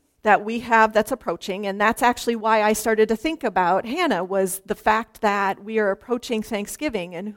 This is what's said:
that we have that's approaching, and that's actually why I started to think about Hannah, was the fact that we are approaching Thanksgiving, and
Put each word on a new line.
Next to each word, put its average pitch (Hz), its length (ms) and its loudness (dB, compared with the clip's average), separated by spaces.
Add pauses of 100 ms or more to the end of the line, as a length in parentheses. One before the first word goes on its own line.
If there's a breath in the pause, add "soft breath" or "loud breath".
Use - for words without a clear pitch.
(220)
that 208 220 4
we 226 160 -4
have 220 320 4
that's 214 180 2
approaching, 202 560 -6
and 196 140 -4
that's 214 200 2
actually 240 360 0
why 220 260 2
I 214 120 4
started 220 340 2
to 226 80 0
think 320 260 -4
about 185 420 2
Hannah, 247 380 0
was 190 420 -2
the 202 120 -4
fact 220 460 -2
that 202 420 0
we 220 160 -2
are 208 100 2
approaching 226 540 -4
Thanksgiving, 208 680 -6
and 202 240 -10